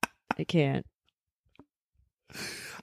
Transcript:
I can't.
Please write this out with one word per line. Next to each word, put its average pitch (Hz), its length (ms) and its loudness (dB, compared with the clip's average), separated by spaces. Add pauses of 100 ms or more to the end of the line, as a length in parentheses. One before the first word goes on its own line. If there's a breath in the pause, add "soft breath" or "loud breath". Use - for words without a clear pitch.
(380)
I - 60 0
can't. 143 420 4 (2000 loud breath)